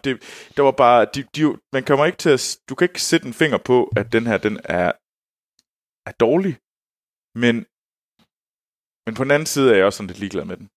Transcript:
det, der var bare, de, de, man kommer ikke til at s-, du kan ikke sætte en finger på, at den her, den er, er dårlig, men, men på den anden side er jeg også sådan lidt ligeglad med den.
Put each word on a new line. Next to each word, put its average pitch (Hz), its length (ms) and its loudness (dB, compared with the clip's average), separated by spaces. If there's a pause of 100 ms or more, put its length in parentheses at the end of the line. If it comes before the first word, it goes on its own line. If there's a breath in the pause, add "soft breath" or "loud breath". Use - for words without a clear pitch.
det, 135 180 -6 (340 loud breath)
der 143 60 0
var 135 100 4
bare, 120 420 4
de, 139 80 -8 (140)
de, 147 220 -2 (140)
man 131 120 -4
kommer 143 220 2
ikke 180 120 -4
til 170 120 0
at 131 100 2
s-, - 180 -10 (100)
du 135 60 -10
kan 175 140 0
ikke - 140 -10
sætte - 240 -2
en 120 80 -12
finger 135 240 0
på, 123 380 0
at 104 160 -4
den 113 140 0
her, 107 120 0
den 107 260 -4
er, 87 280 -2 (1160)
er - 120 -16
dårlig, 151 340 2 (880)
men, 120 120 2 (1500)
men 110 100 -10
på 131 80 -4
den 135 60 -2
anden 147 160 0
side 135 260 2
er 104 40 4
jeg 95 100 4
også 101 100 0
sådan 104 120 -12
lidt 92 100 -14
ligeglad 95 260 -8
med 90 120 -12
den. 101 200 -20